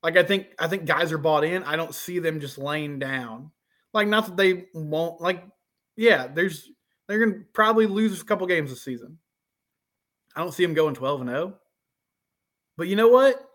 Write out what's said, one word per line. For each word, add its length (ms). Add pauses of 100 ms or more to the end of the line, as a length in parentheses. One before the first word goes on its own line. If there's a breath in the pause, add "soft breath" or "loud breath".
like, 140
I 60
think, 240 (120)
I 100
think 180
guys 260
are 60
bought 260
in. 200
I 120
don't 180
see 260
them 200
just 160
laying 420
down. 520 (420)
Like, 160
not 180
that 100
they 360
won't, 480
like, 240 (520)
yeah, 300
there's, 440 (360)
they're 180
gonna 180 (100)
probably 340
lose 340
a 40
couple 220
games 240
this 120
season. 360 (1200)
I 40
don't 120
see 120
them 100
going 220
twelve 240
and 100
oh. 240 (1200)
But 120
you 80
know 100
what? 480